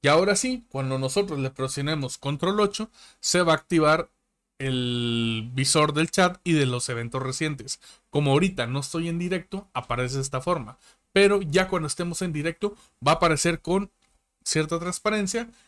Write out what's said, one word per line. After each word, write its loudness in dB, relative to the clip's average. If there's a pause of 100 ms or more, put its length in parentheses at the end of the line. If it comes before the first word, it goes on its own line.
Y 4
ahora 4
sí, -4
cuando -4
nosotros -2
le -2
presionemos -4
control -2
ocho, 0 (320)
se 2
va 4
a 6
activar 2 (480)
el -2
visor 2
del 0
chat 2
y 0
de 4
los -2
eventos -6
recientes. -6 (300)
Como 2
ahorita 2
no -4
estoy -6
en -4
directo, -6
aparece -2
de -2
esta -4
forma. -2 (360)
Pero 6
ya 2
cuando 0
estemos -4
en -4
directo, -4 (300)
va 6
a 6
aparecer 2
con -2 (520)
cierta -2
transparencia -2 (180)